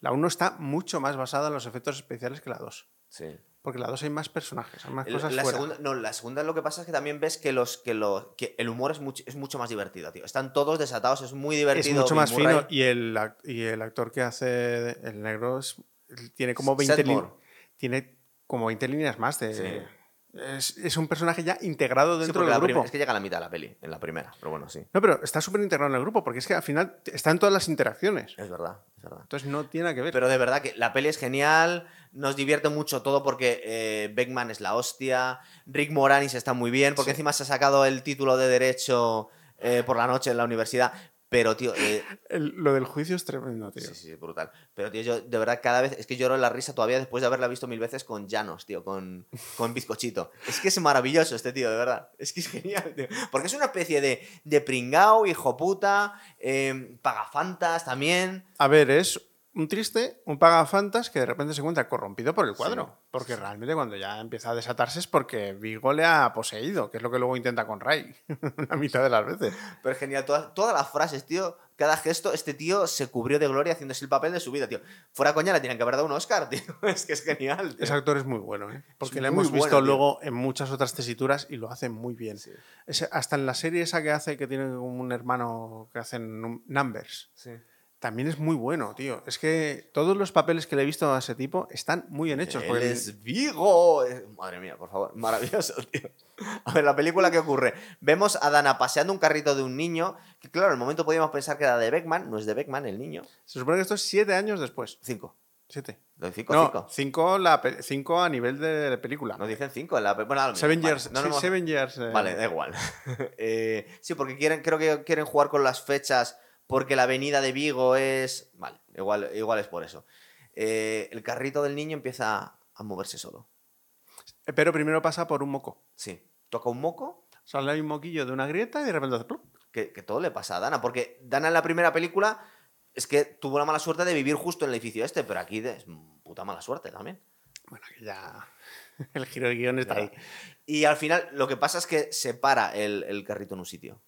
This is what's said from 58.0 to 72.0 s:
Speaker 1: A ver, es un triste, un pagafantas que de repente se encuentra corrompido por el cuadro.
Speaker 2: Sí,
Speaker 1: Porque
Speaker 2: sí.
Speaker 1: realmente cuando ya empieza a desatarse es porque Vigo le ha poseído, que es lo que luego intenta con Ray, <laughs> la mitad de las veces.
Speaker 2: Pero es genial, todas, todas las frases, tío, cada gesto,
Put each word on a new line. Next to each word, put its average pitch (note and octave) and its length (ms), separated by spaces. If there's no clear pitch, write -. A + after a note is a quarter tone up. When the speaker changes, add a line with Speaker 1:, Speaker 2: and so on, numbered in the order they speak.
Speaker 1:
A C#3+ 100
ver, D3 220
es D3+ 300
un D#3 120
triste, A3 580
un D3+ 140
pagafantas G3 720
que C#3+ 100
de B2 60
repente C#3+ 280
se D3 60
encuentra D3 280
corrompido A#2 460
por F#3+ 140
el G2+ 80
cuadro. F#3+ 300
Speaker 2:
Sí, - 260
Speaker 1:
Porque B2 220
Speaker 2:
sí. A2 40
Speaker 1:
realmente G#2 380
cuando B2 180
ya G2 240
empieza A2+ 320
a A#2 60
desatarse A#2+ 420
es F3 80
porque A2+ 460
Vigo A2 400
le D#3 120
ha D3+ 300
poseído, A2+ 560
que - 60
es A2 80
lo B2 80
que B2+ 80
luego B2+ 160
intenta A#2+ 280
con G#2+ 140
Ray, C#3 380
<laughs> D3+ 420
la E3 80
mitad C#3 280
de C3+ 60
las A2 140
veces. A2+ 300
Speaker 2:
Pero C3 120
es C3 80
genial, C#3 240
todas, D3 300
todas G#3+ 200
las C#3 160
frases, D3+ 340
tío, F3 320
cada D3+ 200
gesto, E3 360